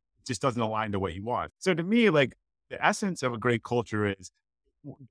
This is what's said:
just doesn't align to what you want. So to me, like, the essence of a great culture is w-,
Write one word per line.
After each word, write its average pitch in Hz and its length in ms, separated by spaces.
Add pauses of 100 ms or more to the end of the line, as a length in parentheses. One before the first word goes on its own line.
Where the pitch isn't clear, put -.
(260)
just - 160
doesn't 120 200
align 110 300
to 98 80
what 90 140
you 98 100
want. 110 340
So 185 160
to 165 80
me, 214 280
like, 143 260 (340)
the - 140
essence 190 380
of 127 100
a 117 60
great 117 260
culture 107 420
is 98 240 (540)
w-, 135 260